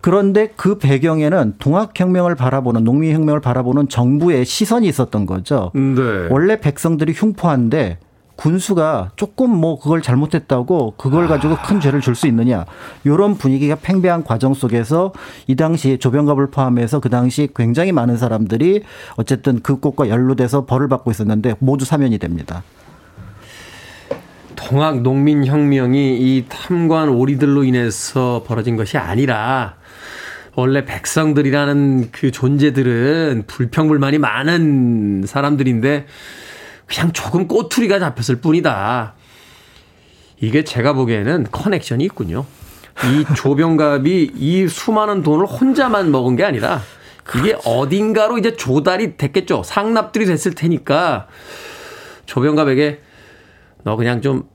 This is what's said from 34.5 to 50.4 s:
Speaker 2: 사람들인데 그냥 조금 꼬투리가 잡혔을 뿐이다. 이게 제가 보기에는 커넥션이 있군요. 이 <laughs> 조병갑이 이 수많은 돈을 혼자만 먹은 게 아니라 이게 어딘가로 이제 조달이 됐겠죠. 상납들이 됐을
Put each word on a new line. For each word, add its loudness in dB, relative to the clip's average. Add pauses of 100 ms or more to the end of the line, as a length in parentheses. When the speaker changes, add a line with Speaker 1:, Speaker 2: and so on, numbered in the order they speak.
Speaker 2:
사람들인데 0 (800)
그냥 -2
조금 -2
꼬투리가 0
잡혔을 -2
뿐이다. 0 (1300)
이게 0
제가 0
보기에는 0
커넥션이 -2
있군요. -6 (600)
이 2
<laughs> 4
조병갑이 2
이 2
수많은 -2
돈을 2
혼자만 2
먹은 2
게 0
아니라 -2 (560)
이게 0 (100)
어딘가로 0
이제 -2
조달이 -2
됐겠죠. -2
상납들이 -2
됐을 0